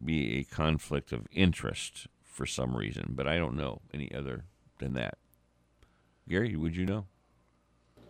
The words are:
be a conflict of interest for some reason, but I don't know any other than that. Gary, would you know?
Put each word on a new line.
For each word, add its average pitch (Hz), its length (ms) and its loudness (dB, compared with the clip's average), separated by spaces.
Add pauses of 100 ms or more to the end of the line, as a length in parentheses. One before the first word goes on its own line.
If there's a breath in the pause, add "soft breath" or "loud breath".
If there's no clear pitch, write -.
be 69 360 2
a 69 40 -2
conflict 78 720 2
of 57 180 -6
interest - 760 2 (140)
for - 240 -8
some 64 300 0
reason, 50 400 -4
but 67 100 -2
I 78 120 2
don't 69 180 0
know 69 240 -2 (140)
any 73 200 -6
other 65 300 -4 (360)
than 65 140 -4
that. 53 240 -4 (1120 soft breath)
Gary, 98 300 2
would 82 180 0
you 90 100 2
know? 98 200 0 (1040)